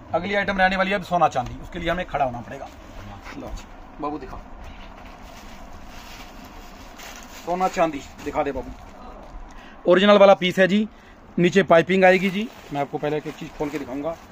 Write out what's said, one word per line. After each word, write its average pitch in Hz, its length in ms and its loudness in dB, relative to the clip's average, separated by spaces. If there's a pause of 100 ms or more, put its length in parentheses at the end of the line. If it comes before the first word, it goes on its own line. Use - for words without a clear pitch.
(140)
अगली 185 220 -4
item 202 220 -2
रहने 185 200 4
वाली 190 140 0
है 202 60 2
अब 190 80 -10
सोना 170 240 4
चांदी, 123 280 -6
उसके - 220 -12
लिए 170 100 -4
हमें 180 180 -4
खड़ा 135 180 -2
होना 120 160 -6
पड़ेगा। 135 260 -14 (680)
लो 117 120 -12
जी - 160 -12 (360)
बाबू 147 180 -6
दिखा, - 180 -14 (3000)
सोना 180 320 -2
चांदी 160 320 0 (220)
दिखा 143 200 -2
दे 143 80 -2
बाबू। 127 200 -8 (1120)
Original 196 320 6
वाला 196 180 10
piece 180 240 0
है 190 80 6
जी, 208 200 2 (500)
नीचे 180 280 4
piping 175 400 6
आएगी 185 240 6
जी। 202 180 -4 (260)
मैं 143 80 -2
आपको 143 160 -4
पहले 147 200 -2
एक 147 120 -8
चीज़ 151 220 -12
खोल 151 180 -6
के 151 100 -6
दिखाऊंगा, 143 360 -8 (160)